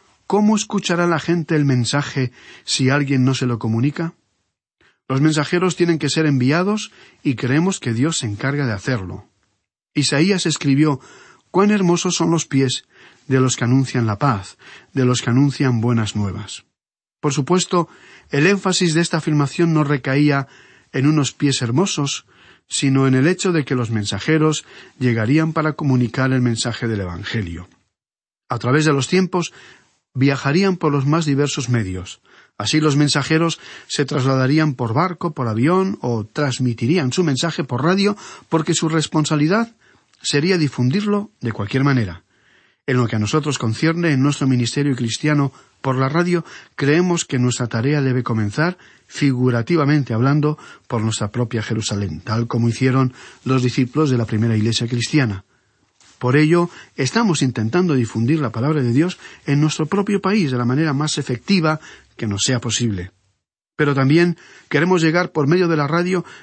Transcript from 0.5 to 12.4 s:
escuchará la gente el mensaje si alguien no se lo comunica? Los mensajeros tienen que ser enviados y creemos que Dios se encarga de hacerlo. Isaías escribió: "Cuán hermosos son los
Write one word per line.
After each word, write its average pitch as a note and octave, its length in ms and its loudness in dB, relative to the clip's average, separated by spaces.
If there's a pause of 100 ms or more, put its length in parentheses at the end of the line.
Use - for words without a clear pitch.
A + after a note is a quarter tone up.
escuchará F3 520 -2
la E3 120 0
gente E3 360 -2
el D3 100 2
mensaje C3 680 0 (340)
si C3 240 0
alguien C#3 340 2
no C3 100 2
se B2+ 140 -2
lo A#2+ 100 -2
comunica? B2+ 560 -2 (920)
Los C3+ 140 0
mensajeros D#3 540 2
tienen E3+ 220 2
que C#3+ 120 -2
ser D#3+ 180 0
enviados D#3+ 640 0 (320)
y C#3 120 0
creemos D3+ 440 0
que B2 140 -4
Dios C#3 240 0
se B2 100 -4
encarga C3 400 -2
de A2 60 -2
hacerlo. F#2+ 540 -6 (680)
Isaías D#3+ 500 2
escribió: D3 540 2 (500)
"Cuán G3+ 220 4
hermosos F3+ 440 2
son E3 140 0
los D#3+ 160 0